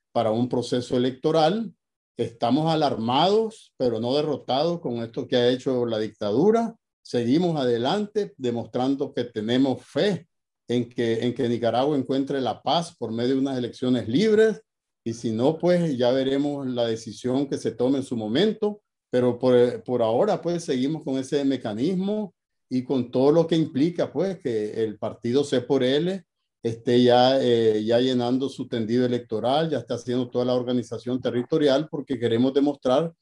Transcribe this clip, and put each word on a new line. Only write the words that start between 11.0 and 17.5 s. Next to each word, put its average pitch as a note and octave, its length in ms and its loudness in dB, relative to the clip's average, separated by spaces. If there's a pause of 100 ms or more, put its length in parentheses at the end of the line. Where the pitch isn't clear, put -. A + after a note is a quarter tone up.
en A#2+ 80 -2
que C3 120 -2
Nicaragua A#2 480 0
encuentre C3+ 460 -2
la A2 220 -4
paz E3 340 -2
por A2 160 -8
medio A#2+ 220 0
de C3+ 80 0
unas C3+ 160 -2
elecciones B2 500 -2
libres, G#3+ 540 2 (420)
y A#2 80 -4
si A#2 180 -6
no, B2+ 280 2
pues E3+ 400 0
ya A#2+ 120 4
veremos C#3 560 0
la A#2+ 200 -2
decisión B2 600 -2
que A#2 120 -4